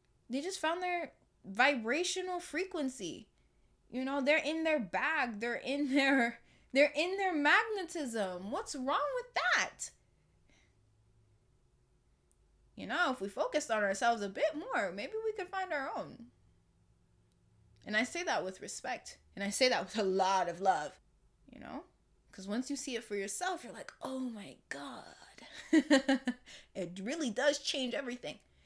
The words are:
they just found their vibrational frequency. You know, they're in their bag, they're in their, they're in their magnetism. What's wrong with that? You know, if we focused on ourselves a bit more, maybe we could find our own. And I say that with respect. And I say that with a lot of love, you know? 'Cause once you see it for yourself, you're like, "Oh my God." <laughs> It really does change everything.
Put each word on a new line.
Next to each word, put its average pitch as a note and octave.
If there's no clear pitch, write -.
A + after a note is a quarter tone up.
they B3+
just F#4
found E4+
their F4
vibrational C#4+
frequency. C#4
You B3+
know, C#4
they're D4
in D#4+
their D#4
bag, A#3+
they're A#3
in C4+
their, C4+
they're C#4+
in F4
their F#4+
magnetism. D4
What's F#4+
wrong D4
with B4
that? D5+
You F#2+
know, D4
if B3+
we G3
focused D4+
on G#3+
ourselves G#3+
a G3+
bit D4+
more, F#4+
maybe A3+
we A4
could F4+
find F#4
our C#4+
own. G#3
And G#3
I A3
say E4+
that -
with F#3
respect. -
And F#3+
I G3+
say B3+
that F#3+
with G3
a A3
lot F#3+
of E3+
love, E3+
you -
know? D4+
'Cause F#3+
once A3+
you C#4+
see C4
it A3
for G#3
yourself, D4
you're A3+
like, -
"Oh C4
my A3
God." C#4
<laughs> C4+
It F3+
really C4
does C#4+
change B3+
everything. B3